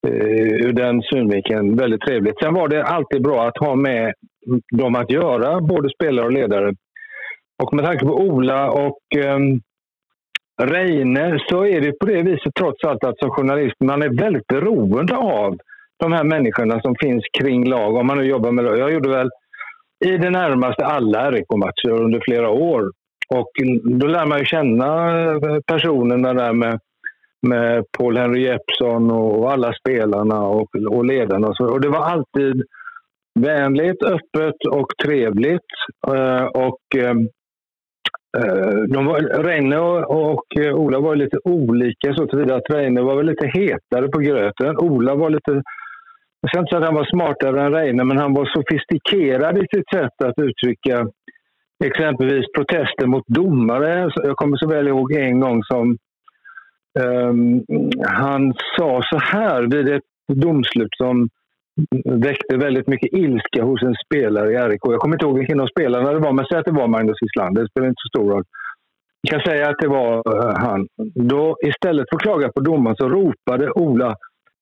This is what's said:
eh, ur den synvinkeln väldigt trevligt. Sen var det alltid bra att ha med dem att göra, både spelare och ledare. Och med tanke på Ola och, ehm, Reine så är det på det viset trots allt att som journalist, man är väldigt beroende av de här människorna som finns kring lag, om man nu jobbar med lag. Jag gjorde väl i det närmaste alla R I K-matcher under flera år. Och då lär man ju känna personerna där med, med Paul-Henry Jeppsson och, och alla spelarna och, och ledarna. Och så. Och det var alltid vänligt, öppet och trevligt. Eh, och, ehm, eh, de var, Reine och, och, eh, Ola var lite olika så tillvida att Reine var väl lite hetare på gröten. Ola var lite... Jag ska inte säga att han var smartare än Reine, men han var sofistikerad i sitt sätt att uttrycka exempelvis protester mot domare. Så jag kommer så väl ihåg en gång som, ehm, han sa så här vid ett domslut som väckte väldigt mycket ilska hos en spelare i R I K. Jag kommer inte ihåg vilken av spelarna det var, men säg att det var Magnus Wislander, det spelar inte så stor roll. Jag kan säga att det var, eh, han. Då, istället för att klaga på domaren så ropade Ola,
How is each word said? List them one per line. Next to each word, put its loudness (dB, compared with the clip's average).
eh, 0
ur 0
den 0
synvinkeln 0
väldigt 0
trevligt. 0
Sen 0
var 2
det 0
alltid -2
bra 2
att -4
ha 0
med 0
dem 2
att -2
göra, 0
både 0
spelare 0
och 0
ledare. 0
Och -4
med 0
tanke 0
på 2
Ola 2
och, 0
ehm, 2
Reine 0
så 2
är 2
det -2
på 0
det 2
viset 0
trots -2
allt -2
att -2
som -2
journalist, 0
man 2
är 0
väldigt -2
beroende 0
av 0
de 0
här 2
människorna 0
som -2
finns 0
kring 2
lag, 0
om 2
man 0
nu 0
jobbar 0
med 2
lag. 2
Jag 0
gjorde 0
väl 0
i 2
det 0
närmaste 0
alla 0
R 0
I -2
K-matcher -2
under 2
flera 0
år. 0
Och -2
då 2
lär 0
man 0
ju -2
känna 0
personerna 2
där 0
med, 0
med 2
Paul-Henry 0
Jeppsson 0
och, 2
och 2
alla 0
spelarna 0
och, 0
och 0
ledarna. 0
Och -2
så. 0
Och 0
det 2
var 0
alltid -2
vänligt, 0
öppet -2
och 0
trevligt. 0
Eh, 0
och, -2
ehm, 2
eh, 0
de 0
var, 0
Reine 2
och, 0
och, -4
eh, 0
Ola 2
var 2
lite 0
olika 0
så 0
tillvida 0
att -4
Reine 2
var 2
väl 2
lite -2
hetare -2
på -2
gröten. 0
Ola 2
var 0
lite... 0
Jag -4
ska -2
inte -2
säga 0
att 0
han 0
var 0
smartare 0
än 2
Reine, 0
men 2
han 0
var 2
sofistikerad 0
i 0
sitt -2
sätt -2
att -2
uttrycka -2
exempelvis 0
protester -2
mot 0
domare. 0
Så -4
jag -2
kommer 0
så -2
väl 0
ihåg 0
en 0
gång 0
som, 0
ehm, 2
han 0
sa 0
så -2
här 0
vid 0
ett -2
domslut 0
som 2
väckte 0
väldigt 0
mycket -2
ilska 0
hos 0
en 0
spelare 0
i 2
R 0
I -2
K. -2
Jag 0
kommer 0
inte -2
ihåg 2
vilken 0
av 0
spelarna 0
det 0
var, 2
men 0
säg -2
att -4
det 0
var 2
Magnus 0
Wislander, -2
det -2
spelar -2
inte -2
så -6
stor 2
roll. 0
Jag -4
kan -2
säga 0
att -4
det 0
var, 0
eh, 0
han. -2
Då, 2
istället 0
för -2
att -4
klaga 0
på -4
domaren 2
så 0
ropade 0
Ola, 2